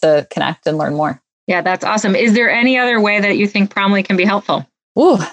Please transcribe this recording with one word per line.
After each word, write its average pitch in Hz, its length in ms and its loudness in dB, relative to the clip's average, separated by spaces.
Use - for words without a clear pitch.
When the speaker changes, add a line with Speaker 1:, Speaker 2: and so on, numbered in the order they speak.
Speaker 1:
to 151 280 2
connect - 360 -6
and 156 120 -2
learn 143 160 -2
more. 147 260 -4
Speaker 2:
Yeah, 180 140 -2
that's 185 240 -4
awesome. 214 320 0
Is 226 180 2
there 240 160 2
any 254 280 0
other 240 220 0
way 208 200 2
that 202 160 0
you 202 100 0
think 202 260 -2
Promly 196 320 0
can 196 120 -2
be 180 80 2
helpful? 196 420 -2
Speaker 1:
Ooh, 302 180 4